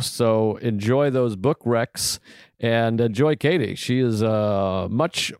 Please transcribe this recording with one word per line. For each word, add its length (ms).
So 540
enjoy 520
those 260
book 300
recs 540
and 400
enjoy 360
Katie. 380
She 260
is, 220
uh, 680
much, 500